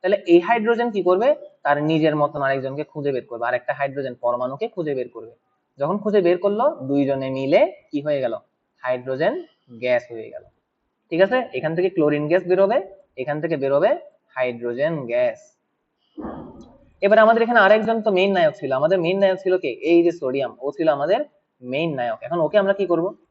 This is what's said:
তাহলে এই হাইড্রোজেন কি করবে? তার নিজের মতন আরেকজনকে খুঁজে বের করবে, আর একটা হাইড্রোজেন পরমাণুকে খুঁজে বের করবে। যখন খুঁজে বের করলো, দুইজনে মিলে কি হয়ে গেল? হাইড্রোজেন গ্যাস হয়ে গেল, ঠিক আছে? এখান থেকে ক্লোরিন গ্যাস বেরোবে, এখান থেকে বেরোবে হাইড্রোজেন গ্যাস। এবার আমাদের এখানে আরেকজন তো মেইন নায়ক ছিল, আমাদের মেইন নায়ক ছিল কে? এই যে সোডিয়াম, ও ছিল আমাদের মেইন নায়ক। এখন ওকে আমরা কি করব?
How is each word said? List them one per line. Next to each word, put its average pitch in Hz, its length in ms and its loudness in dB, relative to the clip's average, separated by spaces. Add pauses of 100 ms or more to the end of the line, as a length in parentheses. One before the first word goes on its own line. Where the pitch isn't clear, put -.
তাহলে 196 240 0
এই 175 140 8
হাইড্রোজেন 233 500 0
কি 202 120 -4
করবে? 190 320 2 (280)
তার 147 200 2
নিজের 156 340 2
মতন 147 260 -2
আরেকজনকে 135 420 -4
খুঁজে 143 280 -6
বের 127 140 -6
করবে, 117 200 -8
আর 127 80 -2
একটা 139 200 -4
হাইড্রোজেন 135 400 -6
পরমাণুকে 123 540 -4
খুঁজে 151 260 -6
বের 123 140 -6
করবে। 113 240 -18 (460)
যখন 165 200 -2
খুঁজে 202 220 2
বের 175 180 4
করলো, 208 380 0
দুইজনে 135 540 -2
মিলে 147 420 2 (180)
কি 147 100 -4
হয়ে 147 200 -2
গেল? 117 140 -4 (440)
হাইড্রোজেন 135 680 -4 (260)
গ্যাস 120 400 0
হয়ে 113 200 -12
গেল, - 120 -16 (680)
ঠিক 165 100 0
আছে? 226 340 2
এখান 156 200 -4
থেকে 180 160 0
ক্লোরিন 147 380 0
গ্যাস 175 160 2
বেরোবে, 196 380 2 (340)
এখান 147 240 -6
থেকে 160 160 -4
বেরোবে 143 420 2 (280)
হাইড্রোজেন 127 800 -4
গ্যাস। 120 540 -4 (1400)
এবার 202 180 4
আমাদের 226 240 6
এখানে 233 160 2
আরেকজন 214 440 4
তো 214 80 0
মেইন 196 220 2
নায়ক 196 220 2
ছিল, 135 180 -6
আমাদের 160 280 2
মেইন 180 180 0
নায়ক 190 240 2
ছিল 185 160 2
কে? 160 100 -4
এই 170 360 2
যে 170 80 2
সোডিয়াম, 131 480 -4
ও 139 120 -6
ছিল 160 160 0
আমাদের 151 360 0 (380)
মেইন 147 320 -4
নায়ক। 120 280 -4
এখন 165 180 -4
ওকে 156 180 2
আমরা 196 140 2
কি 196 140 0
করব? 175 280 0 (160)